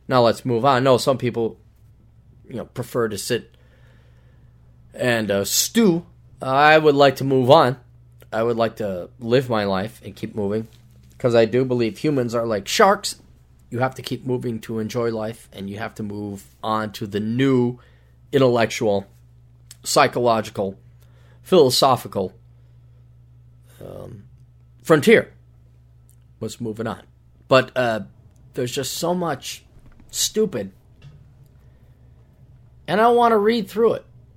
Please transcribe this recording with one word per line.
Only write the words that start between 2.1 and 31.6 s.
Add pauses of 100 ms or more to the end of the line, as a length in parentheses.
you
know,
prefer
to
sit (1400)
and,
uh,
stew. (360)
I
would
like
to
move
on. (540)
I
would
like
to (100)
live
my
life
and
keep
moving, (500)
'cause
I
do
believe
humans
are
like
sharks. (540)
You
have
to
keep
moving
to
enjoy
life,
and
you
have
to
move (180)
on
to
the
new (520)
intellectual, (800)
psychological, (680)
philosophical, (1500)
um, (580)
frontier. (1080)
What's
moving
on? (440)
But,
uh, (540)
there's
just
so
much (460)
stupid, (2250)